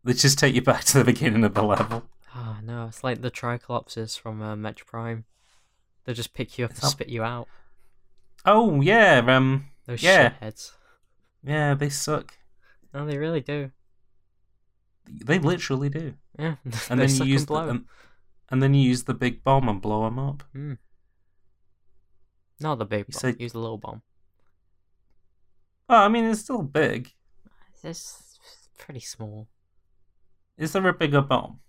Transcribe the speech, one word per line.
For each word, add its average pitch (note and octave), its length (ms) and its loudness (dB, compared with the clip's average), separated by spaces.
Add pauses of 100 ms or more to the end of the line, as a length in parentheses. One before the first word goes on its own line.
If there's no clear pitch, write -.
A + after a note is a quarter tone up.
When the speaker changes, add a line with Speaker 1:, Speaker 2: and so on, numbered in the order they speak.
Speaker 1:
They B2 100 0
just C#3 240 4
take C3 160 2
you B2 80 2
back B2 240 2
to C#3 140 4
the B2 60 6
beginning A#2 400 2
of G2+ 100 0
the G#2 80 2
level. G#2+ 400 0 (320)
Speaker 2:
Oh, A2+ 280 -10
no! A#2 240 -10
It's - 160 -16
like A#2+ 180 -4
the B2 100 -6
Triclopses A#2+ 880 -8
from, A2 220 -10
uh, G#2+ 140 -8
Metro G#2+ 300 -10
Prime. A2+ 380 -10 (800)
They B2+ 100 -8
just A#2 200 -10
pick - 260 -10
you A#2+ 60 -2
up - 60 -8
Speaker 1:
Is - 60 -18
Speaker 2:
and - 60 -8
Speaker 1:
that C#3 80 0
Speaker 2:
spit - 180 -8
you A#2 140 -6
out. A#2+ 240 -8 (960)
Speaker 1:
Oh, G3+ 360 4
yeah. F3+ 460 8
Um, C3 420 2 (180)
Speaker 2:
Those A#2+ 160 -6
Speaker 1:
yeah. E3 380 6
Speaker 2:
shitheads. - 300 -14 (720)
Speaker 1:
Yeah, D3 300 0
they C#3+ 160 -2
suck. - 480 -6 (560)
Speaker 2:
No, C#3+ 120 -8
they D3 120 -6
really D#3 240 -4
do. C#3+ 300 -8 (1400)
Speaker 1:
They D3+ 300 -2
literally C#3+ 500 -2
do. D#3 260 -10 (220)
Speaker 2:
Yeah. D#3 220 -6
<laughs> A2+ 300 -10
Speaker 1:
And B2 100 0
Speaker 2:
They C3 80 4
Speaker 1:
then - 20 4
you C3+ 60 2
Speaker 2:
suck C3 120 0
Speaker 1:
use C3+ 140 2
Speaker 2:
and C#3+ 60 -6
Speaker 1:
the, D3+ 60 -4
Speaker 2:
blow. D#3 160 -4
Speaker 1:
and, A#2+ 160 -6 (640)
and C3 140 0
then C3+ 100 4
you C#3 160 6
use B2 160 -2
the B2+ 80 -4
big B2 280 -4
bomb C3+ 280 2
and G2 120 -4
blow G#2+ 240 -2
'em A#2 140 -6
up. C#3 320 -8
Speaker 2:
Hmm. C#3 220 -12 (1900)
Not D3+ 200 -4
the G#2+ 60 -4
big G2+ 220 -4
Speaker 1:
You - 60 -16
Speaker 2:
bomb. - 60 -12 (140)
Speaker 1:
say - 60 -4
Speaker 2:
Use A#2+ 140 -10
the A#2 60 -10
little A2+ 180 -8
bomb. - 240 -16 (1900)
Speaker 1:
Well, A3+ 160 8
I G3+ 60 6
mean, A3+ 160 0
it's A3 160 -2
still B3 200 -6
big. C3+ 520 -2 (680)
Speaker 2:
It's - 540 -18 (400)
pretty C3 220 -18
small. G#2+ 480 -16 (1080)
Speaker 1:
Is D#3 160 -6
there F#3+ 140 0
a F3 60 4
bigger C#3+ 280 4
bomb? - 480 -2